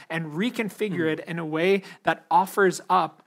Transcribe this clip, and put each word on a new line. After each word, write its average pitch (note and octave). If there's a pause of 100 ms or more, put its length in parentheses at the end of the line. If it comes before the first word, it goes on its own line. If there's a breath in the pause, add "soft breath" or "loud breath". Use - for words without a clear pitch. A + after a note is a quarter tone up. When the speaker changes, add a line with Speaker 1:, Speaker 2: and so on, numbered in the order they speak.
Speaker 1:
and D#3+
reconfigure G#3+
Speaker 2:
Mm. D#3+
Speaker 1:
it D#3+
in E3+
a E3
way F3 (200 loud breath)
that D#3+
offers F#3
up F3+